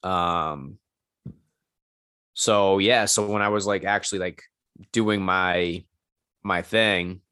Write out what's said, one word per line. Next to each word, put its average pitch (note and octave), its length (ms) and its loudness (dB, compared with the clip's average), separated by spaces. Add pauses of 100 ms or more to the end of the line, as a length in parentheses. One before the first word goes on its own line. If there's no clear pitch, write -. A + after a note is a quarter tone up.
Um, E2+ 720 -2 (1600)
so G2 440 4
yeah, G#2+ 280 4
so G#2 200 0
when G#2 160 -2
I G#2 60 2
was, G#2 180 -2
like, G2+ 160 -2
actually, G2 380 -2
like, F2+ 240 -8 (480)
doing G#2+ 280 0
my, F2+ 640 0 (600)
my F#2 180 -2
thing F#2 580 0 (120)